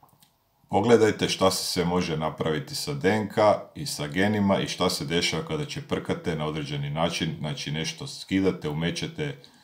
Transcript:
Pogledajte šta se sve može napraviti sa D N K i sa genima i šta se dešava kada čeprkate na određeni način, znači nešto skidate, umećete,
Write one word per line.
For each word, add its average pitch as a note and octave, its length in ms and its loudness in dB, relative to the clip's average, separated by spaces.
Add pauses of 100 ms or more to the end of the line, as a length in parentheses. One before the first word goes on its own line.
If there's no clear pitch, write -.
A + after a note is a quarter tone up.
(680)
Pogledajte G#2 600 6
šta F#2+ 220 2
se - 140 -4
sve F2+ 200 0
može E2+ 320 0
napraviti D#2 580 -2
sa - 180 -6
D C#2+ 160 0
N G#2 200 0
K A2 120 0 (340)
i D2 100 -8
sa - 220 -6
genima G2 520 2
i C2 80 -2
šta F#2 220 0
se D#2 160 -4
dešava E2+ 400 0
kada D#2+ 200 -4
čeprkate D3 720 -4
na - 100 -4
određeni D2 440 -4
način, E2 500 0
znači D2+ 320 -6
nešto - 360 -6
skidate, F#2+ 600 0
umećete, D#2 680 -4 (260)